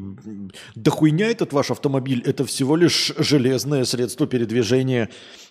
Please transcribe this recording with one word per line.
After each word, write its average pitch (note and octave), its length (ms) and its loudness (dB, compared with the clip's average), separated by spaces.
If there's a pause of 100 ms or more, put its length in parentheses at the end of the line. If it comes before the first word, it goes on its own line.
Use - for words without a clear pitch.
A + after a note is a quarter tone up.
(760)
«Да A2 160 0
хуйня D#3 400 2
этот A3+ 240 -2
ваш C#3 160 2
автомобиль, C3 560 -2
это C#3 180 0
всего C3+ 320 0
лишь E3 420 4
железное C3 680 2
средство B2 420 -2
передвижения, A#2+ 800 0 (420)